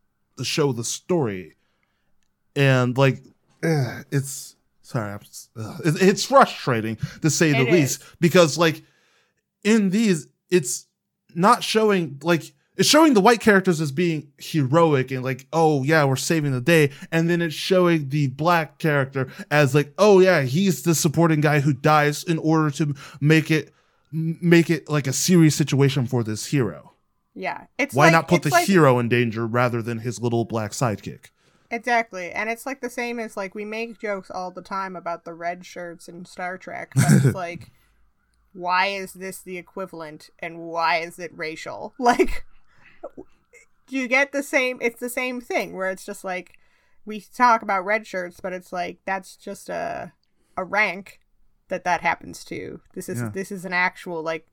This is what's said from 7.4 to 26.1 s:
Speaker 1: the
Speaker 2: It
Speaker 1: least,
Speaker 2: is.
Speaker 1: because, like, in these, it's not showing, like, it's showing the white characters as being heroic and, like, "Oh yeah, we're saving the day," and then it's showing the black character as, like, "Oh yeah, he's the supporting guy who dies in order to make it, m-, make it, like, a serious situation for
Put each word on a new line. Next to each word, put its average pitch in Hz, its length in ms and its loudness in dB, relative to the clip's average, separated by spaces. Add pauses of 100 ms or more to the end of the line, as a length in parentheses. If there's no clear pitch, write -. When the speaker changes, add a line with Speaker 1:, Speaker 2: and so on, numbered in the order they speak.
Speaker 1:
the 139 140 2
Speaker 2:
It 143 40 2
Speaker 1:
least, 151 300 2
Speaker 2:
is. - 60 -20 (120)
Speaker 1:
because, 160 360 4
like, 165 280 0 (800)
in 208 260 2
these, 190 380 0 (240)
it's - 340 -2 (480)
not 185 300 2
showing, 190 580 0
like, 165 220 0 (340)
it's - 100 2
showing 302 280 6
the 202 60 6
white 233 200 6
characters 190 400 4
as 147 100 -4
being 160 460 -2
heroic 143 760 2
and, 131 100 -6
like, 131 300 -6
"Oh 156 320 2
yeah, 151 220 4
we're 135 100 2
saving 147 380 -2
the 127 80 -4
day," 151 300 4 (200)
and 165 180 2
then 170 120 0
it's 165 120 -4
showing 170 540 2
the 143 200 0
black 156 500 0
character 139 500 0 (240)
as, 147 240 4
like, 143 220 0
"Oh 196 240 8
yeah, 175 220 4
he's 160 400 0
the 170 120 2
supporting 160 460 2
guy 147 180 2
who 143 140 2
dies 147 500 2
in 165 140 -2
order 156 400 2
to 147 180 -2 (240)
make 156 320 4
it, 156 220 -2 (400)
m-, 160 280 -4
make 170 280 6
it, 160 200 -4
like, 147 180 -2
a 131 60 -2
serious 160 440 4
situation 135 500 2
for 120 160 -2